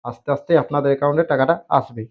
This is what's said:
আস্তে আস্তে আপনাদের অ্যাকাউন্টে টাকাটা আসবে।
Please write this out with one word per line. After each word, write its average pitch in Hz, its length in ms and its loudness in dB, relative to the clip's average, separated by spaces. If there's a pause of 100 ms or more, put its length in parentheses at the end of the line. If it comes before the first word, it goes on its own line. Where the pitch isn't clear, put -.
আস্তে 120 260 -12
আস্তে - 260 -4
আপনাদের 147 340 0
অ্যাকাউন্টে 147 400 0
টাকাটা 135 240 2 (220)
আসবে। 120 340 -4